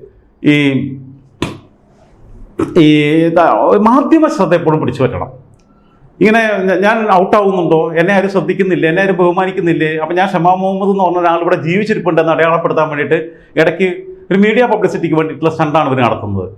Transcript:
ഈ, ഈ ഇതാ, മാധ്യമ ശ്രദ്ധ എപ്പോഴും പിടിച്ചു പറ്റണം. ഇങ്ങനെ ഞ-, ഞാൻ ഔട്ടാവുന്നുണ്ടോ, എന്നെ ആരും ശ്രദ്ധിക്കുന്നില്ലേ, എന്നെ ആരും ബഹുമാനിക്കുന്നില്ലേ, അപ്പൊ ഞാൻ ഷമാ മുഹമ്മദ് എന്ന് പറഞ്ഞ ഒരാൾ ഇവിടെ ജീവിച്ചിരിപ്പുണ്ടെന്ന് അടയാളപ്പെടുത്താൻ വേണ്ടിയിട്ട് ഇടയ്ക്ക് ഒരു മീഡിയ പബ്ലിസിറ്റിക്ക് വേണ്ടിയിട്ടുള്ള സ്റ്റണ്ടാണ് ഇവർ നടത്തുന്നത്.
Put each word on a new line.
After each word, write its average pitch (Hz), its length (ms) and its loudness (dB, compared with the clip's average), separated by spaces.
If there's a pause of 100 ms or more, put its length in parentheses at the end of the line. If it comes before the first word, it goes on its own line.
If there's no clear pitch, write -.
(440)
ഈ, 147 100 4 (2250)
ഈ 151 240 4 (220)
ഇതാ, 165 460 2 (100)
മാധ്യമ 294 480 4
ശ്രദ്ധ 175 260 0
എപ്പോഴും 160 260 0
പിടിച്ചു 131 220 -4
പറ്റണം. - 460 -6 (720)
ഇങ്ങനെ 214 380 0
ഞ-, 185 220 -2
ഞാൻ 214 320 0
ഔട്ടാവുന്നുണ്ടോ, 180 800 0
എന്നെ 170 220 0
ആരും 196 160 0
ശ്രദ്ധിക്കുന്നില്ലേ, 175 580 -2
എന്നെ 175 140 0
ആരും 190 140 0
ബഹുമാനിക്കുന്നില്ലേ, 175 800 0
അപ്പൊ 156 180 -4
ഞാൻ 185 140 0
ഷമാ 180 260 2
മുഹമ്മദ് 190 360 -2
എന്ന് 196 140 0
പറഞ്ഞ 175 140 0
ഒരാൾ 170 220 0
ഇവിടെ 175 160 0
ജീവിച്ചിരിപ്പുണ്ടെന്ന് 165 760 0
അടയാളപ്പെടുത്താൻ 160 560 0
വേണ്ടിയിട്ട് 151 420 -4 (260)
ഇടയ്ക്ക് 170 280 0 (460)
ഒരു 185 80 2
മീഡിയ 226 280 4
പബ്ലിസിറ്റിക്ക് 175 480 -2
വേണ്ടിയിട്ടുള്ള 156 360 -2
സ്റ്റണ്ടാണ് 156 380 0
ഇവർ 127 140 0
നടത്തുന്നത്. 101 560 -2